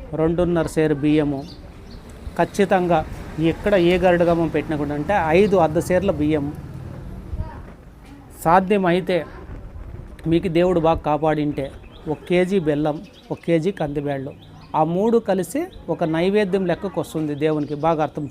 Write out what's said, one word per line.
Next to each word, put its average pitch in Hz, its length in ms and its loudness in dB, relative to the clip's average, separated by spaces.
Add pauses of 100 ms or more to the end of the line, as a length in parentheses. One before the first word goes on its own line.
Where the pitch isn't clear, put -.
(160)
రెండున్నర 165 520 2
సేరు 151 280 2
బియ్యము 147 480 2 (920)
ఖచ్చితంగా, 175 680 2 (340)
ఎక్కడ 165 360 2
ఏ 175 220 6
గరుడగమ్మం 170 500 4
పెట్టినా 151 300 -2
కూడా 147 160 -2
అంటే 147 200 -2 (140)
ఐదు 190 280 6
అర్ధ 160 240 4
సేర్ల 180 320 0
బియ్యం, 151 420 0 (1900)
సాధ్యమైతే 180 800 2 (1000)
మీకు 170 200 2
దేవుడు 175 320 4
బాగా 160 200 4
కాపాడింటే 147 720 0 (380)
ఒక 147 80 -4 (120)
కేజీ 180 300 2
బెల్లం, 151 420 0 (300)
ఒక 139 140 -6
కేజీ 170 260 2
కందిబ్యాళ్ళు, 143 600 -4 (440)
ఆ 156 80 4
మూడు 196 340 2
కలిసి 208 480 -2 (240)
ఒక 165 140 -2
నైవేద్యం 185 640 0
లెక్కకు 170 360 -4
వస్తుంది 151 340 -4
దేవునికి, 151 400 -2
బాగా 156 280 0
అర్థం 147 280 -6